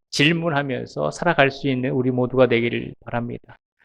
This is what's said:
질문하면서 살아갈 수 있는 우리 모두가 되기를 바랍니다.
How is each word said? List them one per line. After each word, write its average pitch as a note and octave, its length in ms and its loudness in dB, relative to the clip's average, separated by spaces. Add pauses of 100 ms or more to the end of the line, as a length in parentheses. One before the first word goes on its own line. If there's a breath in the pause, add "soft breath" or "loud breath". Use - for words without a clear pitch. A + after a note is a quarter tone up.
(100)
질문하면서 D3 1000 0
살아갈 D3 400 2
수 - 180 -4
있는 B2+ 220 -2
우리 C3 200 0
모두가 B2+ 380 2
되기를 A#2 460 -2 (100)
바랍니다. A#2+ 520 -8 (280)